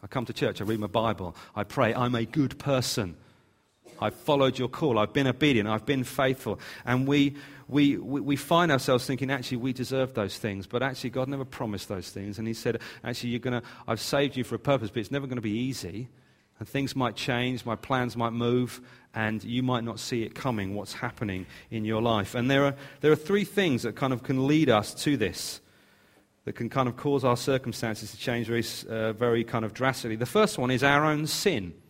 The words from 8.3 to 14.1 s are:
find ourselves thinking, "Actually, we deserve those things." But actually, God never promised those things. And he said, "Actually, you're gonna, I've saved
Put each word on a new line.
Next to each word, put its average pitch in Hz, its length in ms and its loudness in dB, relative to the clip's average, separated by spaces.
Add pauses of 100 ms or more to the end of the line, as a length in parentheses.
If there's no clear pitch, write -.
find 170 360 4
ourselves 127 340 2
thinking, 131 240 -2
"Actually, 127 280 -2
we 127 140 -2
deserve 127 420 -2
those 101 240 -2
things." 98 280 -4
But 120 160 -2
actually, 127 280 -4
God 131 180 -2
never 139 160 -6
promised 113 440 -6
those 95 220 -6
things. 98 280 -10
And 113 100 -4
he 113 60 -4
said, 117 260 -2 (240)
"Actually, 120 260 -4
you're 120 80 -2
gonna, 120 240 -2 (240)
I've 110 140 -2
saved 143 360 0